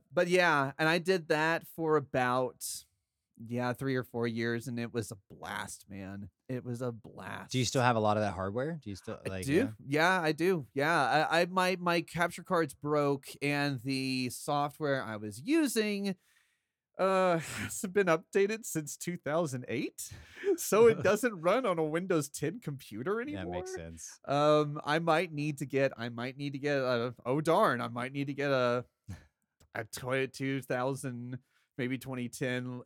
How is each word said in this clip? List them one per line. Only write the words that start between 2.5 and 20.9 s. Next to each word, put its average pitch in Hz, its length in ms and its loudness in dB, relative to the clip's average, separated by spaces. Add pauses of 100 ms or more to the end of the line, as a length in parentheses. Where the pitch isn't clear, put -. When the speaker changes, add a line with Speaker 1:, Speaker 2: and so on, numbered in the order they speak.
Speaker 1:
yeah, 123 260 -2
three 135 220 -2
or 127 80 0
four 120 240 -4
years, 117 400 -2
and 117 120 -4
it 117 140 -6
was 117 180 -4
a 104 60 -12 (160)
blast, 101 560 -10
man. 98 400 -12 (180)
It 127 160 -6
was 120 200 -6
a 123 80 -4
blast. 98 600 -14
Speaker 2:
Do 127 60 0
you 127 80 2
still 127 160 2
have 120 140 6
a 113 40 2
lot 107 180 4
of 107 40 2
that 101 140 -2
hardware? 120 480 -4
Do 107 80 -10
you 98 40 -8
still, 107 300 -12
Speaker 1:
I - 40 -6
Speaker 2:
like, 95 160 -6
Speaker 1:
do. 139 80 0
Speaker 2:
yeah? 226 140 4 (200)
Speaker 1:
Yeah, 165 340 2
I 160 120 2
do. 160 420 0
Yeah, 143 560 4
I, 165 100 6
I, 180 60 2
my, 185 320 0
my 170 220 2
capture 170 420 -2
cards 165 320 0
broke, 143 500 0 (160)
and 143 420 0
the 131 460 -2
software 143 760 -2
I 107 120 -6
was 107 260 -8
using, 208 760 0 (840)
uh, 185 400 4
<laughs> 123 240 -6
hasn't 180 300 -6
been 196 120 4
updated 196 600 2
since 156 300 -6
two 175 220 -6
thousand 143 500 -2
eight, - 440 -6 (460)
so 220 280 6
it 220 160 6